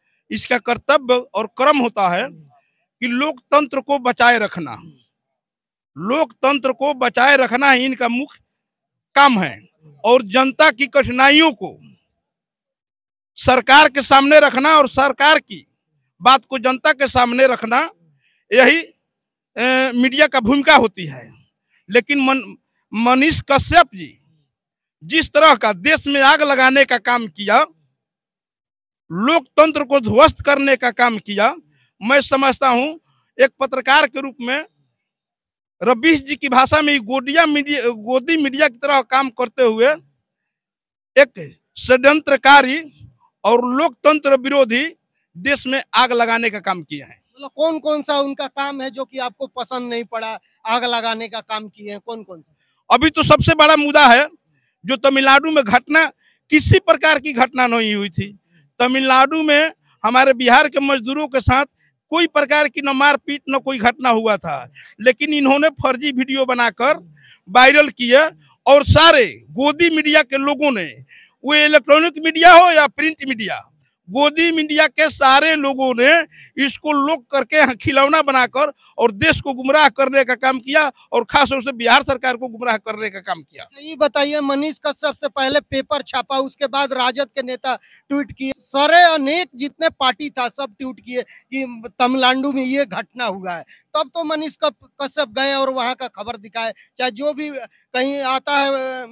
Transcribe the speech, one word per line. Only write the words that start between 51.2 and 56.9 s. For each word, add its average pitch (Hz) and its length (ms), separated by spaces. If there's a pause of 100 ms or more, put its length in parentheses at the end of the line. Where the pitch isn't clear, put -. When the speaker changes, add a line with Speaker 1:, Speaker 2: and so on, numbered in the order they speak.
Speaker 2:
का 220 120
काम 214 280
किए 208 220
हैं, 202 100
कौन 226 220
कौन 180 180
सा? - 160 (380)
Speaker 1:
अभी 294 160
तो 311 120
सबसे 302 320
बड़ा 311 220
मुद्दा 294 300
है 254 220 (580)
जो 254 100
तमिलनाडु 277 540
में 294 140
घटना, 247 420 (440)
किसी 302 280
प्रकार 311 400